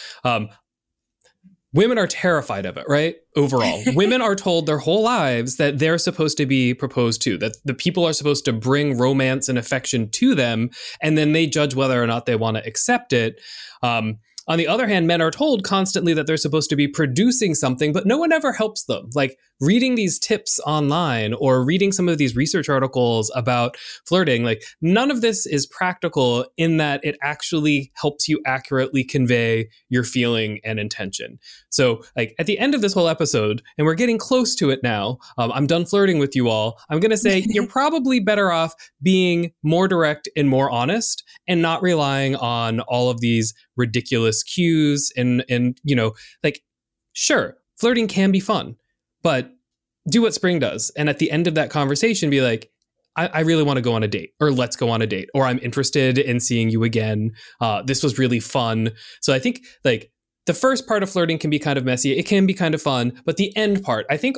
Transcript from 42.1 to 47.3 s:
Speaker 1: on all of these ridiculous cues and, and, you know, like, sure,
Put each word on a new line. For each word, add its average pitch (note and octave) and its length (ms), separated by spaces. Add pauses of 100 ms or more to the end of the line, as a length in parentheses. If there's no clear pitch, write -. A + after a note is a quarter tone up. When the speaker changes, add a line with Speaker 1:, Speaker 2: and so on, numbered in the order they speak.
Speaker 1:
on A#2 460
all B2 300
of A#2 100
these A#2 320 (240)
ridiculous A#2 680
cues D#3 720
and, B2 340
and, B2 340
you C#3+ 120
know, A2 180 (300)
like, D3+ 180 (520)
sure, - 440 (200)